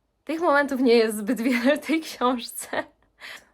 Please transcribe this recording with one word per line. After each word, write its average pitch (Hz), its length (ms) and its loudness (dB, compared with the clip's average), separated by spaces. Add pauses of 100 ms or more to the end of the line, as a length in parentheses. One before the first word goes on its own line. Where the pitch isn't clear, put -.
(240)
tych 320 160 -6
momentów 285 400 2
nie 240 140 4
jest 226 240 2
zbyt 214 220 -4
wiele 247 360 2
w 294 100 -12
tej 320 140 0
książce. - 840 -4 (680)